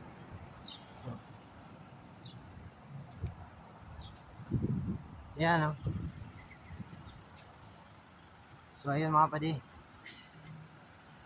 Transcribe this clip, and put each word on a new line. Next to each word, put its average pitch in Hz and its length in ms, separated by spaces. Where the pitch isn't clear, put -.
Yan, 160 320
oh. 151 80
So, 139 140
ayun, 156 180
mga 156 160
padi. 156 240